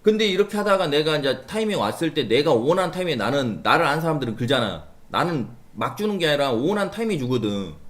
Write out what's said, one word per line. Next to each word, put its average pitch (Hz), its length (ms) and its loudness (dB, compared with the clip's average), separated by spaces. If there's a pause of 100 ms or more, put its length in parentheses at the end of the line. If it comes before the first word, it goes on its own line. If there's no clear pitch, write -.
근데 214 240 4
이렇게 202 320 0
하다가 202 300 2
내가 151 300 2
이제 135 280 -2
타이밍 208 340 -2
왔을 135 340 -2
때 147 100 0
내가 131 300 4
원하는 160 380 2
타이밍에 175 240 -2
나는 117 480 0
나를 147 220 4
아는 147 160 0
사람들은 139 340 -2
그러잖아. 113 500 -2 (240)
나는 147 400 -2 (240)
막 117 240 -6
주는 208 200 -2
게 170 100 0
아니라 143 240 2
원하는 185 400 0
타이밍 214 280 -2
주거든. 104 540 -2 (160)